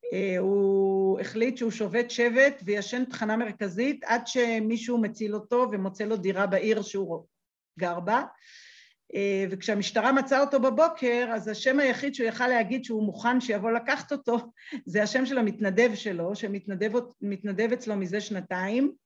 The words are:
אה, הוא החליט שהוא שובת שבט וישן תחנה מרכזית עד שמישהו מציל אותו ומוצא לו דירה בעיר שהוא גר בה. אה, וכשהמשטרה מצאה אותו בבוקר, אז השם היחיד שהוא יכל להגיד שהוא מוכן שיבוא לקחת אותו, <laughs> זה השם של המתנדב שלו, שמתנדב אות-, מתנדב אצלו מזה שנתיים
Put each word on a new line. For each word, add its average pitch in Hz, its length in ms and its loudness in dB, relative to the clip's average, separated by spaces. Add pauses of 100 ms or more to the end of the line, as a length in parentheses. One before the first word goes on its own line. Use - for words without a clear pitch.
(140)
אה, 190 260 -2
הוא 196 800 4
החליט 233 380 -2
שהוא 226 140 -2
שובת 226 400 -2
שבט 254 540 4
וישן 208 400 -2
תחנה 220 320 -2
מרכזית 226 680 -2
עד 233 240 0
שמישהו 233 720 0
מציל 214 380 -2
אותו 240 360 0
ומוצא 196 320 -4
לו 214 140 -2
דירה 190 300 0
בעיר 208 340 2
שהוא 185 440 -6 (540)
גר 175 200 -2
בה. 214 240 0 (920)
אה, 196 340 0
וכשהמשטרה 202 640 0
מצאה 269 300 4
אותו 277 180 2
בבוקר, 247 720 2
אז 208 140 -4
השם 262 320 2
היחיד 277 360 0
שהוא 233 120 0
יכל 226 200 0
להגיד 240 360 2
שהוא 220 200 -2
מוכן 240 380 0
שיבוא 220 300 0
לקחת 240 400 -2
אותו, 240 260 0 (260)
<laughs> - 220 -12
זה 185 180 0
השם 254 220 0
של 269 120 -2
המתנדב 214 580 2
שלו, 185 400 -4
שמתנדב 202 600 -4
אות-, 247 260 -2
מתנדב 202 520 -2
אצלו 233 220 -4
מזה 196 260 -2
שנתיים 202 680 -2 (140)